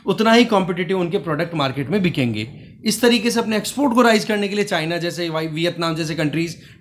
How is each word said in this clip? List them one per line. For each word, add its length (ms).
उतना 260
ही 140
कॉम्पिटिटिव 540
उनके 180
प्रोडक्ट 360
मार्केट 360
में 120
बिकेंगे। 460
इस 160
तरीके 300
से 80
अपने 180
एक्सपोर्ट 360
को 80
राइज 240
करने 220
के 80
लिए 100
चाइना 320
जैसे, 320
वाई-, 220
वियतनाम 440
जैसे 200
कंट्रीज 420